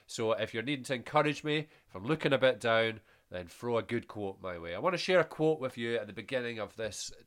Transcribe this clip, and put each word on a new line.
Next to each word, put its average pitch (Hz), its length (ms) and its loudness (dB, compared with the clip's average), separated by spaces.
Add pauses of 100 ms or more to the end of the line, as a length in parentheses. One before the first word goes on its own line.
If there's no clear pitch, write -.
So 113 240 0
if 110 200 -2
you're 113 120 -4
needing 131 220 -4
to 139 100 -4
encourage 147 480 2
me, 151 240 0 (200)
if - 80 -16
I'm 92 100 -10
looking 151 280 2
a 127 60 6
bit 127 200 6
down, 113 420 2 (280)
then 90 160 -8
throw 117 320 -2
a 110 60 2
good 117 240 -4
quote 98 340 -8
my 90 160 -6
way. 85 160 -8
I 92 60 -4
wanna 170 180 0
share 185 220 4
a 160 60 6
quote 156 340 2
with 131 180 -6
you 117 180 -2
at 104 120 -4
the 104 60 -14
beginning 117 440 -6
of 104 180 -8
this 110 360 -6 (160)